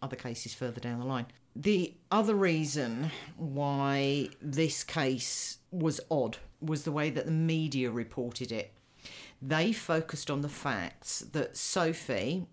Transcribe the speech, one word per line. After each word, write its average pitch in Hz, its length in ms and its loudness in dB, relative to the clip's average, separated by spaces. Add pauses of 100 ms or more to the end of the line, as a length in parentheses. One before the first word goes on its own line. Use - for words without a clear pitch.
other 123 160 -6
cases - 360 -8
further 120 280 -6
down 120 180 -4
the 123 60 -4
line. 127 200 -2 (300)
The 185 380 2 (180)
other 214 240 4
reason 151 720 2 (280)
why 139 920 2 (140)
this 147 420 0
case - 760 0 (120)
was 160 300 2 (100)
odd 127 260 2 (220)
was 156 240 -2
the 165 80 -2
way 151 180 2
that 135 160 -2
the 165 60 0
media 160 580 2
reported 117 600 -4
it. 107 220 -4 (680)
They 156 300 4
focused 160 580 0
on 143 120 0
the 143 80 -2
facts - 680 -4
that - 360 -4
Sophie 160 960 0